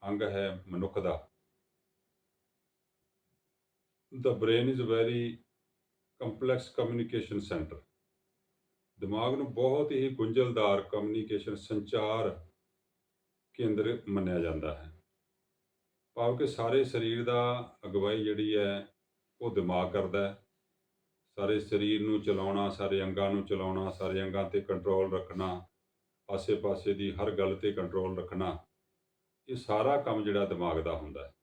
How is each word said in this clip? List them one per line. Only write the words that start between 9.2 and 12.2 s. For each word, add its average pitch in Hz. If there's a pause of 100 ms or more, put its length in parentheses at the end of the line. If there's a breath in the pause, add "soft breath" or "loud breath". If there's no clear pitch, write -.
ਨੂੰ 135
ਬਹੁਤ 139
ਹੀ 131
ਗੁੰਝਲਦਾਰ 110
ਕਮਿਊਨੀਕੇਸ਼ਨ 107
ਸੰਚਾਰ 107 (1200)